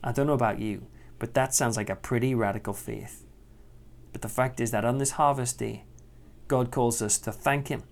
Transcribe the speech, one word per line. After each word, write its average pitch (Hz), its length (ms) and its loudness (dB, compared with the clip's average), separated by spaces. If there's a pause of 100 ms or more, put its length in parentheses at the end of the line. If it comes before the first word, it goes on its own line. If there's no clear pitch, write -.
I 123 100 -2
don't 139 140 2
know 151 80 4
about 113 260 0
you, 107 260 -4 (320)
but - 140 -6
that 131 220 2
sounds 113 240 2
like 104 100 -4
a 95 80 -2
pretty 127 380 0
radical 104 400 0
faith. - 500 -10 (880)
But - 80 -8
the 113 80 -8
fact 127 320 0
is 117 120 2
that 107 120 2
on 123 140 4
this 139 140 0
harvest 139 460 2
day, 110 260 -6 (600)
God 127 240 2
calls 120 300 2
us 107 200 0
to 110 120 -6
thank 143 360 0
Him - 240 -6